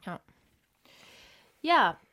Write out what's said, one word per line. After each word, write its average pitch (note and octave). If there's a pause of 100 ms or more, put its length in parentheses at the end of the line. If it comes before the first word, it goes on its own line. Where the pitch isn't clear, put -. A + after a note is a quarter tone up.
Ja. F3 (1400)
Ja, C#4+ (140)